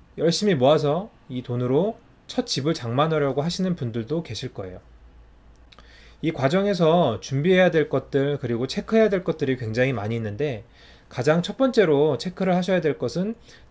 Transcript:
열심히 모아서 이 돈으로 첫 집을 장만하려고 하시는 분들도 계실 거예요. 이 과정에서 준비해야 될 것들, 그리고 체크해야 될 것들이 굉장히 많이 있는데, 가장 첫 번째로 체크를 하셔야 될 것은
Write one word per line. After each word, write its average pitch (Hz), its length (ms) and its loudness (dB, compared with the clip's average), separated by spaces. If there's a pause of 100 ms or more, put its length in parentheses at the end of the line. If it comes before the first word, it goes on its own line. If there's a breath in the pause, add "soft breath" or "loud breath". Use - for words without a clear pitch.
(180)
열심히 170 360 2
모아서 147 580 2 (180)
이 127 140 -8
돈으로 127 540 0 (300)
첫 - 180 -4
집을 143 280 -2
장만하려고 139 680 0
하시는 175 360 -2
분들도 120 460 -4
계실 117 300 -10
거예요. 92 280 -12 (1400 soft breath)
이 151 120 -2
과정에서 165 880 2
준비해야 180 500 2
될 156 160 2
것들, 139 540 -2
그리고 117 260 -2
체크해야 220 400 2
될 190 160 0
것들이 135 320 -2
굉장히 123 380 0
많이 110 240 -4
있는데, 110 480 -6 (420 soft breath)
가장 151 340 0
첫 196 140 -6
번째로 156 600 4
체크를 185 400 -2
하셔야 185 240 0
될 147 160 0
것은 185 380 -4 (360 loud breath)